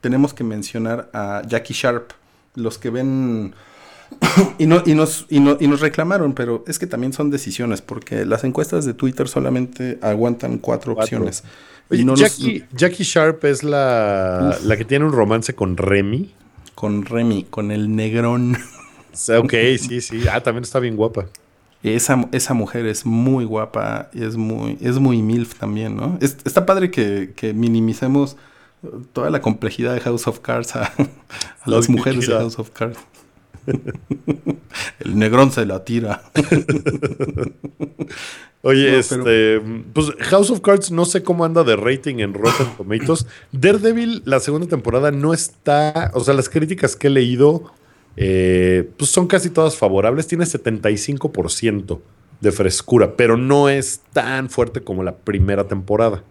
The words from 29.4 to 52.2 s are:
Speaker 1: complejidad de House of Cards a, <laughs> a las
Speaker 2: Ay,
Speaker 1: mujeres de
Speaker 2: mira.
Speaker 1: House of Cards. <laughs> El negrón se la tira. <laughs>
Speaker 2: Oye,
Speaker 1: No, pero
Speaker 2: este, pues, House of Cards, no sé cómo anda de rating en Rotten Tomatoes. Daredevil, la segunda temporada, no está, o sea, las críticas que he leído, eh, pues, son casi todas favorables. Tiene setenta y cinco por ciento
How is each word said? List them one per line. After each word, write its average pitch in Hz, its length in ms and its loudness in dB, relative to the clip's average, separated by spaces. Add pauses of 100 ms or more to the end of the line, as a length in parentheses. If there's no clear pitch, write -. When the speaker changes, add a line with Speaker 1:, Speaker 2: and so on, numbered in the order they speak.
Speaker 1:
complejidad 113 520 -2
de 120 80 -4
House 120 260 -4
of - 140 -6
Cards 120 340 -6
a, 123 80 -4
<laughs> - 800 -6
a - 80 -6
las 117 180 4
Speaker 2:
Ay, 123 80 4
Speaker 1:
mujeres 123 280 0
de - 40 -2
Speaker 2:
mira. 117 140 2
Speaker 1:
House 113 180 -6
of 110 120 -10
Cards. 117 260 -8 (680)
<laughs> - 1300 -8
El - 180 -4
negrón 117 360 6
se 117 120 0
la 95 200 -6
tira. 113 360 -4 (120)
<laughs> - 0 - (2250)
Speaker 2:
Oye, 135 360 6
Speaker 1:
No, 123 120 4
pero 127 200 0
Speaker 2:
este, 110 320 4 (320)
pues, 151 140 0 (120)
House 202 300 4
of 220 120 0
Cards, 196 300 4
no 170 140 2
sé 175 180 -2
cómo 175 220 0
anda 165 180 4
de 120 120 4
rating 131 440 -2
en 101 140 -2
Rotten 113 340 0 (100)
Tomatoes. 113 500 -2 (240)
Daredevil, 220 760 2
la 131 140 2
segunda 156 280 -2
temporada, 139 440 0
no 143 220 0
está, 151 840 0
o 123 80 2
sea, 135 100 2
las 131 160 2
críticas 156 460 -2
que - 120 0
he 139 40 6
leído, 135 600 4 (460)
eh, 92 800 4
pues, 143 140 -2
son 180 160 2
casi 180 240 2
todas 160 260 2
favorables. 110 500 2
Tiene - 200 0
setenta 110 420 -2
y 104 80 0
cinco 143 340 -4
por - 200 -2
ciento 104 500 -2 (400)